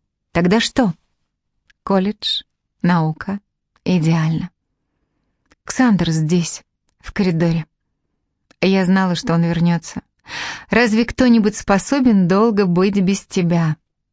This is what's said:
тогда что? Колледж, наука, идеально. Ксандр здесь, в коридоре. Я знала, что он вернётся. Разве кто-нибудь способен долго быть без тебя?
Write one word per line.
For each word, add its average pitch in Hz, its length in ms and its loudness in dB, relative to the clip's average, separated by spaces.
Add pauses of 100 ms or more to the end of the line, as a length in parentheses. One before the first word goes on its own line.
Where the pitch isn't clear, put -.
(320)
тогда 175 280 2
что? 226 340 -2 (880)
Колледж, 196 600 -4 (400)
наука, 175 580 -2 (440)
идеально. 165 640 -2 (1160)
Ксандр 190 460 0
здесь, 160 520 -2 (380)
в - 120 -18
коридоре. 170 540 -2 (960)
Я 190 240 2
знала, 185 300 2
что 165 200 -4
он 170 80 2
вернётся. 170 600 -2 (680)
Разве 226 340 2
кто-нибудь 233 520 2
способен 202 720 2
долго 202 380 2
быть 190 340 2
без 190 260 -2
тебя? 165 500 0 (360)